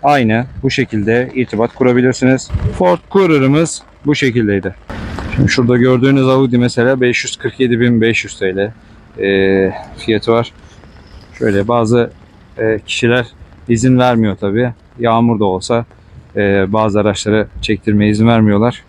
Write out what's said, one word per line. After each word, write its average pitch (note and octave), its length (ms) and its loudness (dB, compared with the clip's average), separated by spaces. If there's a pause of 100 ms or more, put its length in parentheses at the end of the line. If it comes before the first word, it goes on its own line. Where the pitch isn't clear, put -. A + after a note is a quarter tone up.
aynı. B2+ 440 2 (160)
Bu C3 80 0
şekilde A#2 640 -2
irtibat A#2 400 -2
kurabilirsiniz. B2+ 760 2 (280)
Ford F3+ 200 2 (120)
Courier'ımız D#3 720 2 (240)
bu D3 80 2
şekildeydi. G#2 600 -2 (640)
Şimdi - 120 2
şurada B2 280 2
gördüğünüz B2+ 520 2
Audi C3 300 2
mesela B2 420 0
beş B2 240 0
yüz - 120 -10
kırk - 240 -8
yedi A#2+ 200 0
bin A#2+ 200 2
beş A2+ 240 0
yüz - 140 -16
T F#2+ 180 -4
L, G2+ 160 -2 (520)
e, F#2+ 480 2 (260)
fiyatı A2 340 -2
var. A#2 200 0 (880)
Şöyle G2+ 300 0
bazı, A#2 420 0 (480)
e, A2 280 -2
kişiler A#2+ 400 -2 (420)
izin B2 300 2
vermiyor A2+ 380 2
tabii. A2+ 360 -2 (260)
Yağmur A#2 420 0
da G#2+ 40 2
olsa, G2+ 400 -2 (520)
e, G2 360 2
bazı G2 280 2
araçları G#2 480 0 (140)
çektirmeye G#2 480 0
izin A2 180 2
vermiyorlar. A2 600 2